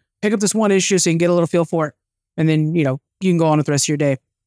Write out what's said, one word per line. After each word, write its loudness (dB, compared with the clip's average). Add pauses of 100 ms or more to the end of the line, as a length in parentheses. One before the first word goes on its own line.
(220)
pick 0
up 0
this -2
one 0
issue 2
so 0
you 2
can 0
get 0
a 2
little 2
feel 0
for -4
it. -16 (420)
And 0
then, 0
you 2
know, -2 (200)
you 0
can 2
go 2
on 2
with -2
the -2
rest 0
of -4
your -2
day." 0 (280)